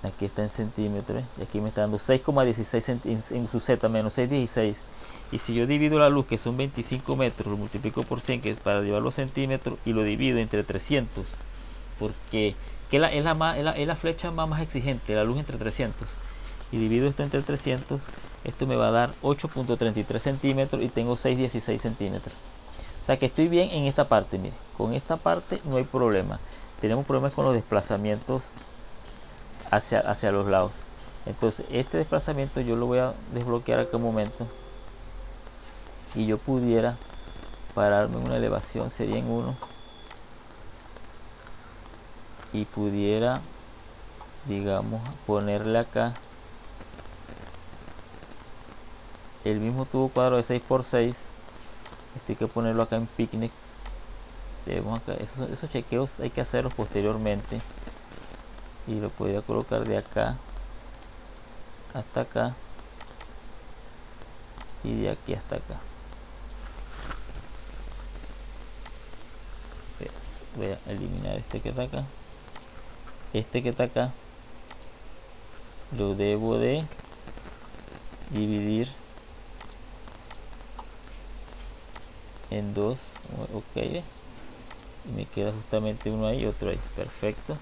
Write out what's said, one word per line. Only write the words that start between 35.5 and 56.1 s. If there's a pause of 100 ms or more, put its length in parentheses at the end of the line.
Y
yo
pudiera (800)
pararme
en
una
elevación,
sería
en
uno. (3000)
Y
pudiera, (1040)
digamos, (240)
ponerle
acá (3250)
el
mismo
tubo
cuadro
de
seis
por
seis. (1000)
Esto
hay
que
ponerlo
acá
en
picnic. (1120)
Tenemos
acá,
esos,
esos
chequeos